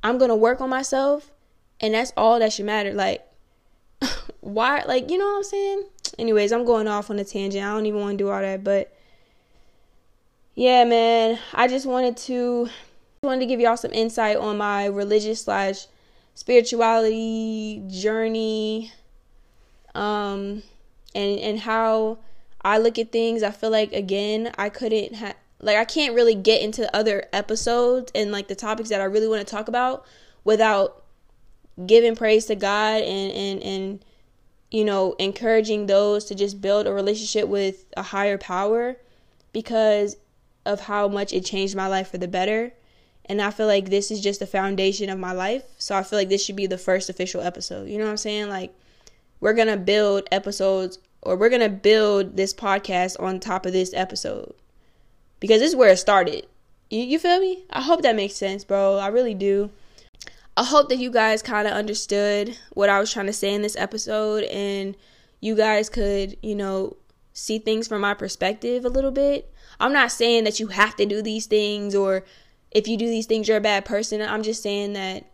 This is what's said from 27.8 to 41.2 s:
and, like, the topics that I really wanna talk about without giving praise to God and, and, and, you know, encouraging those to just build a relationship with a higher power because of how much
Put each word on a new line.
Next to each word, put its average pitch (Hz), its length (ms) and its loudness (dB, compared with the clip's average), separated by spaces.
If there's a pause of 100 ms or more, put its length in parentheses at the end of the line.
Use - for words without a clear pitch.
and, 208 180 0
like, 202 160 -6
the 196 80 -6
topics 220 340 -6
that 202 120 0
I 196 40 0
really 214 220 2
wanna 220 160 0
talk 214 240 -8
about 247 380 -2 (380)
without 214 600 2 (840)
giving 226 300 8
praise 220 300 2
to 214 100 -2
God 208 460 0
and, 196 300 -4
and, 196 320 -6
and, 196 420 -6 (680)
you 214 120 2
know, 196 360 2
encouraging 214 640 0
those 208 400 4
to 202 100 -10
just 202 260 -4
build 202 260 2
a 196 60 -2
relationship 208 540 -2
with 196 380 -2 (100)
a 190 80 -8
higher 202 340 0
power 220 600 -2 (540)
because 214 640 2 (480)
of 202 160 -2
how 202 260 -2
much 202 260 -4